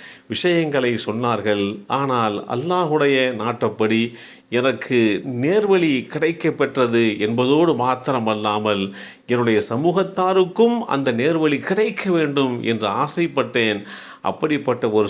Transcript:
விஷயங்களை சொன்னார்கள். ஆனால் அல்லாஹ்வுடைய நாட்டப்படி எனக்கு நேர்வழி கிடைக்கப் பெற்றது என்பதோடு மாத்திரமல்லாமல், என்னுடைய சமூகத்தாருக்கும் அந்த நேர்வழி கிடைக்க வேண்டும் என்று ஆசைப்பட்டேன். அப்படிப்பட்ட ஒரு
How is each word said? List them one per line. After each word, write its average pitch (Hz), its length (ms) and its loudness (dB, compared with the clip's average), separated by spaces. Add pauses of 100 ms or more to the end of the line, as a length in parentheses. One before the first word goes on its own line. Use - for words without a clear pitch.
(280)
விஷயங்களை 143 800 0
சொன்னார்கள். 107 800 -2
ஆனால் 123 640 0
அல்லாஹ்வுடைய 143 840 0
நாட்டப்படி 113 800 0 (380)
எனக்கு 117 760 2
நேர்வழி 160 760 2
கிடைக்கப் 160 540 -2
பெற்றது 117 640 2
என்பதோடு 127 560 2
மாத்திரமல்லாமல், 107 1160 0 (340)
என்னுடைய 117 420 2
சமூகத்தாருக்கும் 185 1080 2
அந்த 135 340 -2
நேர்வழி 147 460 0
கிடைக்க 196 520 -2
வேண்டும் 139 520 0
என்று 107 260 -2
ஆசைப்பட்டேன். 120 960 -2 (380)
அப்படிப்பட்ட 123 720 -2
ஒரு 107 180 2